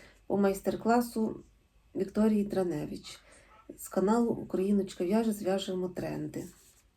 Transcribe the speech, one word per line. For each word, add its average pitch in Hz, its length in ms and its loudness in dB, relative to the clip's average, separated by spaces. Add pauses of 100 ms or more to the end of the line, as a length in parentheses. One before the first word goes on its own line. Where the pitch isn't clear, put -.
(260)
По 202 120 0
майстер-класу 214 1040 0 (520)
Вікторії 208 480 2
Драневич 151 760 -4 (580)
з - 100 -14
каналу 226 420 4
Україночка 190 720 0
в'яже, 220 280 2
зв'яжемо 190 560 -2
тренди. 156 560 -6 (520)